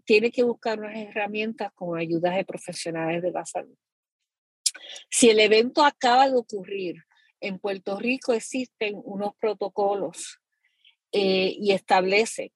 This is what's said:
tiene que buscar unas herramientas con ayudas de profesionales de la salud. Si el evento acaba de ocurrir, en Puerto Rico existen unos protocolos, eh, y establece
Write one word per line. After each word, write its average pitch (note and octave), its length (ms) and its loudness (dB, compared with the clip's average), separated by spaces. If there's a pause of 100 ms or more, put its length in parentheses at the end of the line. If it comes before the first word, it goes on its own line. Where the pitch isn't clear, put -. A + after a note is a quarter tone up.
tiene A3+ 260 4
que B3+ 100 0
buscar A3+ 380 -2
unas G#3+ 160 -12
herramientas G#3+ 800 -6
con E3+ 240 -6
ayudas E3+ 360 -2
de F#3+ 100 -2
profesionales E3 760 -6
de F3 100 -2
la E3+ 140 -6
salud. - 300 -10 (1400)
Si - 180 6
el G#3+ 100 6
evento A3 460 4
acaba C4 420 4
de C4 80 0
ocurrir, F#3+ 680 -6 (360)
en G3 200 -8
Puerto G3 400 -6
Rico B3+ 340 -2
existen A3 680 -6
unos G3+ 360 -6
protocolos, G3+ 1000 -4 (720)
eh, F#3+ 480 0
y G3+ 140 2
establece F#3+ 840 0